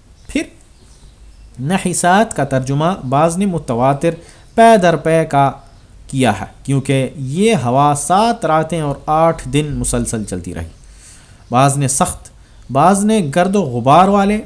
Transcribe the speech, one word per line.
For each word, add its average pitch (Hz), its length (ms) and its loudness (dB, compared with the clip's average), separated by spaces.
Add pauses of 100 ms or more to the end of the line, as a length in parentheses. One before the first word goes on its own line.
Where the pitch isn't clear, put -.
(280)
پھر 294 140 -6 (1160)
نحسات 180 760 0
کا 139 80 -2
ترجمہ 135 420 -2 (240)
بعض 160 280 0
نے 196 80 -2
متواتر 143 640 -2 (460)
پے - 260 6
در 170 140 4
پے 160 300 0
کا 139 260 2 (560)
کیا 120 340 0
ہے - 40 -8 (180)
کیونکہ 135 520 -2
یہ 170 480 0
ہوا 139 340 2
سات 220 480 0
راتیں 160 360 0
اور 143 140 -4 (100)
آٹھ 160 420 0
دن 147 240 -2
مسلسل 120 520 -4
چلتی 92 320 -10
رہی۔ 82 120 -10 (840)
بعض 135 260 2
نے 139 100 0
سخت، - 420 -4 (420)
بعض 185 340 2
نے 208 300 0
گرد 190 200 0
و 202 60 2
غبار 135 460 4
والے 202 380 0